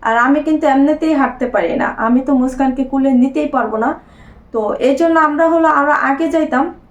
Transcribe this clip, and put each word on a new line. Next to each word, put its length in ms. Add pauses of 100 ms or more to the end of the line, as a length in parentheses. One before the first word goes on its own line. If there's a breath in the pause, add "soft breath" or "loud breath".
আর 160
আমি 260
কিন্তু 240
এমনিতেই 460
হাঁটতে 340
পারি 280
না, 120 (100)
আমি 240
তো 120
মুস্কানকে 500
কুলে 300
নিতেই 340
পারবো 300
না। 120 (600 loud breath)
তো 220
এই 220
জন্য 240
আমরা 300
হলো 180
আরও 240
আগে 380
যাইতাম 360 (260)